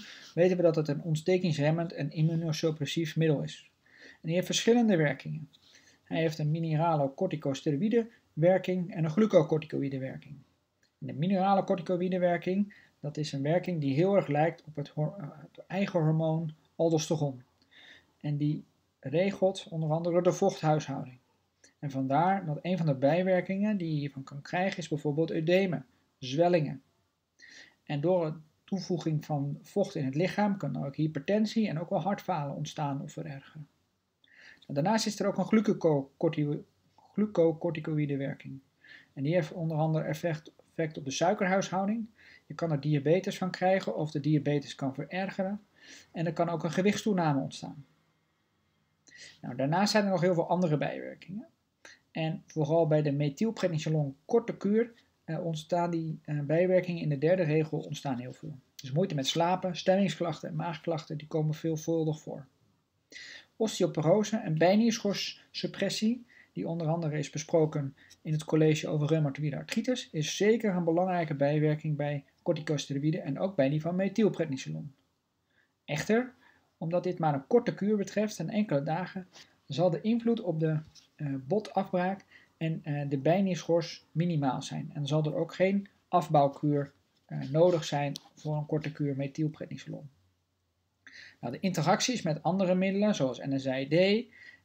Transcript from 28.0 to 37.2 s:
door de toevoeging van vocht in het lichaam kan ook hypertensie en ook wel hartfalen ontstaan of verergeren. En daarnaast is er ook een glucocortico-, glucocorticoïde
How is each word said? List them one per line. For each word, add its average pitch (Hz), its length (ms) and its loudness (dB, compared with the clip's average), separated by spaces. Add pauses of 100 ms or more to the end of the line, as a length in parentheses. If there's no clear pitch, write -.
door 165 320 2
de 156 60 -12 (260)
toevoeging 165 600 -2
van 143 380 -4
vocht - 320 -2
in 151 100 -4
het 135 100 -4
lichaam 196 420 0
kan 156 280 -6
ook 143 120 -8
hypertensie 202 720 0
en 151 120 -4
ook 170 100 -8
wel 190 100 0
hartfalen 170 560 -4
ontstaan 143 460 -6
of 151 100 -14
verergeren. 156 560 -14 (960)
En 143 80 -10
daarnaast 220 320 2
is 208 140 -4
er 196 60 0
ook 190 120 0
een 185 60 0
glucocortico-, 156 1200 2 (480)
glucocorticoïde 160 1040 0